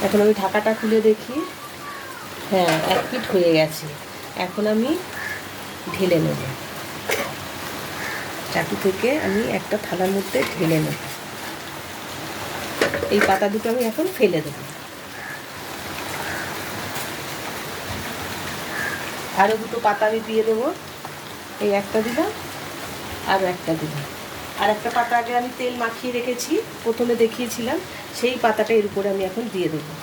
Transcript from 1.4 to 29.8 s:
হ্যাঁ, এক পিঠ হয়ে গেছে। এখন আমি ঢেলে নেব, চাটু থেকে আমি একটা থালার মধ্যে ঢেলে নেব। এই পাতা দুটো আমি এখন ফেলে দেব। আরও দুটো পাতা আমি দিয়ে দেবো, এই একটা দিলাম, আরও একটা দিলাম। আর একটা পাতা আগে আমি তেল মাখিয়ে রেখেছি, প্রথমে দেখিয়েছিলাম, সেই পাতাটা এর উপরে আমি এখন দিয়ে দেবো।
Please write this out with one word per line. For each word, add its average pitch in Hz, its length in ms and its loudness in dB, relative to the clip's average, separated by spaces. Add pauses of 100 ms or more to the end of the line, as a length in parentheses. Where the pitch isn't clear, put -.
হ্যাঁ, 175 260 6 (180)
এক - 160 4
পিঠ 247 140 -2 (100)
হয়ে 175 240 8
গেছে। 156 280 2 (600)
এখন 202 180 -2 (100)
আমি 226 160 4 (1040)
ঢেলে 180 320 4
নেব, 147 160 0 (2000)
চাটু 170 220 0 (100)
থেকে 196 240 4 (180)
আমি 196 140 2 (180)
একটা - 260 -2
থালার 185 300 2
মধ্যে 196 220 0 (160)
ঢেলে 160 320 4
নেব। 147 120 -2 (2250)
এই 208 120 6
পাতা 196 260 4
দুটো 220 200 0
আমি 254 80 2 (100)
এখন 311 140 0 (120)
ফেলে 180 280 4
দেব। 143 120 -8 (4000)
আরও 214 200 6
দুটো 226 240 -4
পাতা 208 240 4
আমি 226 100 2 (100)
দিয়ে 220 200 4
দেবো, 226 160 4 (1000)
এই 208 80 4 (100)
একটা 220 240 0
দিলাম, 285 240 2 (1040)
আরও 190 120 4 (100)
একটা 160 260 0
দিলাম। 143 240 -4 (560)
আর 202 140 6
একটা 226 220 -2
পাতা 233 240 4
আগে 233 180 -2
আমি 247 100 0 (100)
তেল 247 140 0 (100)
মাখিয়ে 226 340 -2
রেখেছি, 247 360 0 (300)
প্রথমে 233 300 2 (100)
দেখিয়েছিলাম, 240 540 -2 (420)
সেই 247 240 2
পাতাটা 220 360 4
এর 202 100 2
উপরে 196 240 0
আমি 196 160 0
এখন 226 140 -4 (100)
দিয়ে 175 200 2
দেবো। 147 180 -6 (120)